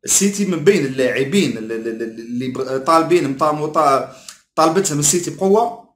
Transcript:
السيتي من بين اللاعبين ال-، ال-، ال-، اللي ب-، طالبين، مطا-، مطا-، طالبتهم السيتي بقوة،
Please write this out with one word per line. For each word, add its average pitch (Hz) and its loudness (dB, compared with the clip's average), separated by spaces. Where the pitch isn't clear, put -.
السيتي 202 0
من 165 -2
بين 175 4
اللاعبين 131 0
ال-، 110 -8
ال-، 113 -6
ال-، 113 -6
اللي 117 -8
ب-، 131 -4
طالبين، 160 2
مطا-، 151 2
مطا-، 151 0
طالبتهم 165 2
السيتي 165 0
بقوة، 202 0